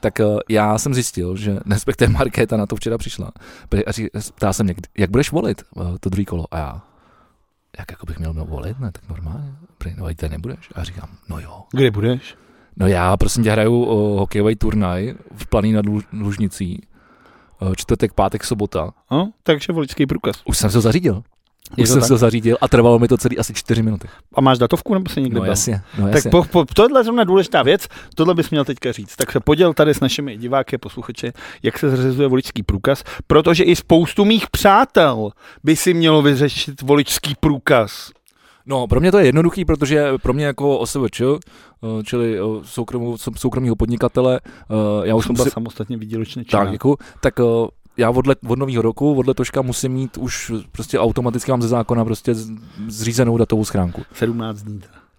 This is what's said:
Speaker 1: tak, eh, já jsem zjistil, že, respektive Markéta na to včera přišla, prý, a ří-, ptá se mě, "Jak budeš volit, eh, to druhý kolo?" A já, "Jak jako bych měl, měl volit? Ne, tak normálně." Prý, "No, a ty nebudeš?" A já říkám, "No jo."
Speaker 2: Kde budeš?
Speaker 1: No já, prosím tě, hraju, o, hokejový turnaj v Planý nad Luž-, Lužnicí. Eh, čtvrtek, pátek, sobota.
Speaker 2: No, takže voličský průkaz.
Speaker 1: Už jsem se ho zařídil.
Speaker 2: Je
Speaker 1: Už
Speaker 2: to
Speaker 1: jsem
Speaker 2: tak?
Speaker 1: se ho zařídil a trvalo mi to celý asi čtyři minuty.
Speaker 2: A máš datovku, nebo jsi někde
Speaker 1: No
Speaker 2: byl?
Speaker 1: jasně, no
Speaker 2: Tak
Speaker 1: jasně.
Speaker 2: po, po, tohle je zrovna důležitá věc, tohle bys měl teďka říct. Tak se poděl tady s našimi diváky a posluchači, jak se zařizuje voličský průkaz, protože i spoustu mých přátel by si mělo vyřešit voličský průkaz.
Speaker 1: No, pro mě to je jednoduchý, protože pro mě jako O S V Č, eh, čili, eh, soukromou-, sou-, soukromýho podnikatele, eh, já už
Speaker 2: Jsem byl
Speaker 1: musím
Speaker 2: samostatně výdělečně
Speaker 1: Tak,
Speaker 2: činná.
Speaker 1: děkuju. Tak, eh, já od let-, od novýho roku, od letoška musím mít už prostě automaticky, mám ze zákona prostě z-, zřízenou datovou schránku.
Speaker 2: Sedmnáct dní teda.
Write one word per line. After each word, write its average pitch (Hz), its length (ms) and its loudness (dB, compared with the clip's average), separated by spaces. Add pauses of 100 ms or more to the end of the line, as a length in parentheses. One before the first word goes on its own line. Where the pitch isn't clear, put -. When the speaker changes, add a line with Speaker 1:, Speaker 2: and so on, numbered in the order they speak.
Speaker 1:
tak, 110 200 -4
eh, 110 40 4 (240)
já 107 300 2
jsem 139 160 -4
zjistil, 92 420 -4
že, 101 220 -4 (120)
respektive 117 420 2
Markéta 120 440 0
na 104 100 0
to 110 100 -6
včera 113 220 -4
přišla, - 340 -10 (360)
prý, 104 180 0
a - 40 -6
ří-, 110 180 -6 (260)
ptá 98 180 -2
se 110 120 -2
mě, 90 100 0 (240)
"Jak 95 120 2
budeš 123 220 0
volit, 143 300 -2 (140)
eh, - 40 -10 (200)
to - 100 -4
druhý 95 140 -2
kolo?" 85 260 -6
A 82 80 -8
já, 78 240 -10 (960)
"Jak - 120 -16
jako - 160 -18
bych 80 120 -12
měl, 80 140 -6
měl 80 120 -8
volit? 85 360 -10
Ne, 107 120 -8
tak - 160 -20
normálně." 98 440 -10 (260)
Prý, 87 200 -10
"No, 92 80 -8
a 82 80 -6
ty 80 140 -8
nebudeš?" 82 300 -10 (160)
A - 40 -12
já 82 60 -6
říkám, - 240 -16 (200)
"No 76 120 -10
jo." - 220 -18 (100)
Speaker 2:
Kde 127 180 4
budeš? 113 440 -4 (420)
Speaker 1:
No 95 100 0
já, 92 300 2
prosím - 280 2
tě, 110 60 2
hraju, 110 340 2
o, 113 100 0 (240)
hokejový 104 380 0
turnaj 95 580 -2 (220)
v - 100 -14
Planý 110 260 2
nad 107 140 2
Luž-, 104 260 -2
Lužnicí. 98 680 -6 (800)
Eh, 92 140 -2
čtvrtek, - 360 -2
pátek, 98 320 -2
sobota. 98 460 -4 (200)
Speaker 2:
No, 175 200 0 (120)
takže 156 300 -2
voličský 151 340 -2
průkaz. 131 380 -4
Speaker 1:
Už - 140 -2
jsem 107 120 2
se 101 80 2
ho 113 40 4
zařídil. 113 400 0 (540)
Speaker 2:
Je 123 60 2
Speaker 1:
Už 113 60 4
Speaker 2:
to 117 40 2
Speaker 1:
jsem 135 80 6
Speaker 2:
tak? 117 60 2
Speaker 1:
se 131 80 6
ho 117 40 2
zařídil 113 420 4
a 127 80 2
trvalo 117 300 6
mi 117 100 4
to 120 80 4
celý 123 220 0
asi 110 160 -4
čtyři 113 280 0
minuty. 110 260 -4 (260)
Speaker 2:
A - 60 2
máš 131 180 4
datovku, 160 360 0
nebo 190 160 -2
jsi - 120 -4
někde 123 120 -2
Speaker 1:
No 98 80 0
Speaker 2:
byl? 95 80 0
Speaker 1:
jasně, 101 320 -2 (160)
no 104 60 2
Speaker 2:
Tak 101 100 0
Speaker 1:
jasně. 131 160 2
Speaker 2:
po, 170 140 6
po, 170 200 2
tohle 254 360 4
je 233 40 4
zrovna 226 200 2
důležitá 180 380 2
věc, 156 260 2 (260)
tohle 170 200 2
bys 165 160 -2
měl 147 140 0
teďka 127 280 -6
říct. 104 240 -12
Tak - 160 -6
se 131 80 0
poděl 156 340 4
tady 151 200 4
s - 60 -4
našimi 135 360 -2
diváky 123 400 -4
a - 20 -6
posluchači, 117 540 -10 (300)
jak - 160 -2
se 147 120 0
zařizuje 131 380 2
voličský 127 340 0
průkaz, 104 420 -2 (220)
protože 160 380 4
i 175 120 4
spoustu 170 480 2
mých 214 260 2
přátel 165 800 4 (340)
by 156 120 4
si 180 180 2
mělo 160 280 6
vyřešit 139 600 0
voličský 139 580 0
průkaz. 131 720 0 (560)
Speaker 1:
No, 131 200 -2
pro 123 140 2
mě 180 120 4
to 202 60 6
je 180 80 8
jednoduchý, 165 380 2
protože 147 480 2 (100)
pro 123 100 0
mě 147 140 -2
jako 139 320 0
O 117 80 -2
S - 80 -8
V 127 160 -2
Č, - 140 -4
eh, 139 140 2 (640)
čili, 117 340 -2
eh, - 20 -4 (240)
soukromou-, 117 540 -6
sou-, 113 180 -8
soukromýho 127 400 -2
podnikatele, 123 720 0
eh, 104 600 -4
já 110 60 2
už 110 120 2
Speaker 2:
Jsem 120 80 -2
byl 123 100 0
Speaker 1:
musím 135 80 0
Speaker 2:
samostatně 113 440 -8
výdělečně 110 480 -8
Speaker 1:
Tak, - 60 -20
Speaker 2:
činná. 101 200 2
Speaker 1:
děkuju. 135 260 0 (240)
Tak, - 200 0
eh, - 20 4 (540)
já 117 140 2
od 127 160 2
let-, 135 120 2 (100)
od 120 100 0
novýho 131 240 -2
roku, 143 320 2
od 127 120 2
letoška 131 360 -2
musím 127 300 -4
mít 131 240 -6
už - 360 -8 (200)
prostě - 260 -4
automaticky, 117 520 0
mám 123 120 0
ze 117 60 0
zákona 117 360 0
prostě 113 300 -2
z-, 110 180 -10 (360)
zřízenou 117 500 0
datovou 110 260 2
schránku. 90 380 -4 (120)
Speaker 2:
Sedmnáct 113 480 -4
dní 104 180 -12
teda. - 120 -20 (260)